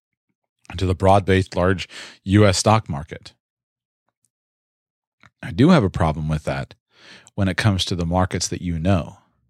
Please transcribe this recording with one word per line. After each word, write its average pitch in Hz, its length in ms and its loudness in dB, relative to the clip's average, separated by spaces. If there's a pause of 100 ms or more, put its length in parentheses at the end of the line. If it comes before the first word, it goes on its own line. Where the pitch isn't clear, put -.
(760)
to 92 100 -4
the 92 80 0
broad-based 95 600 2
large 90 320 -2 (340)
U 104 240 4
S 95 100 2
stock 110 320 2
market. - 460 -12 (2000)
I - 80 -12
do 117 200 4
have 151 140 6
a 92 60 0
problem 78 380 -2
with 78 160 -4
that 67 300 -8 (600)
when 98 140 -2
it 90 80 -4
comes 98 280 0
to 95 120 -6
the 85 100 -4
markets 90 420 -2
that - 140 -8
you 85 160 -6
know, 85 400 -2 (320)